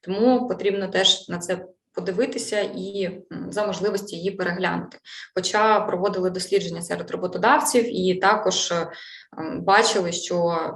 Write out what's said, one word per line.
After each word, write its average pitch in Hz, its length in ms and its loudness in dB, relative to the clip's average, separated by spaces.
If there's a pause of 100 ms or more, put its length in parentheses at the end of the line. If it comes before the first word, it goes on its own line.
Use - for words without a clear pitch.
Тому 220 440 2
потрібно 196 400 -2
теж 185 420 2
на 175 80 -4
це 180 280 -4 (300)
подивитися 214 640 -2 (160)
і, 196 280 -6
м, 170 460 -8
за 208 180 -2
можливості 196 480 -2
її 170 160 -4
переглянути. 175 680 -4 (380)
Хоча 214 440 4
проводили 185 500 0
дослідження 175 520 -2
серед 175 300 -6
роботодавців 220 880 2
і 185 160 2
також, - 560 2
е, 165 200 -2 (480)
м, 160 220 -6
бачили, 196 500 4
що, 170 460 0 (180)